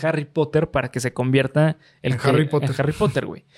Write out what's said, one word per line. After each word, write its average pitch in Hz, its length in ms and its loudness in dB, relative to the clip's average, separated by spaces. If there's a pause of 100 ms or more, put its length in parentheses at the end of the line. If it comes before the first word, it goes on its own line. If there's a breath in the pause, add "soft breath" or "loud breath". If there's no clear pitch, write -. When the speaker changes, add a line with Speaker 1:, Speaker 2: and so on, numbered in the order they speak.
Speaker 1:
Harry 151 200 -2
Potter 156 440 0
para - 200 -2
que - 100 -8
se 120 140 -2
convierta 135 640 2 (240 soft breath)
el 131 100 0
Speaker 2:
En 123 60 -2
Speaker 1:
que, 139 100 0
Speaker 2:
Harry 143 200 4
Potter. 143 220 0
Speaker 1:
en 123 80 -6
Harry 143 140 0
Potter, 151 340 0
güey. - 180 -14 (140 soft breath)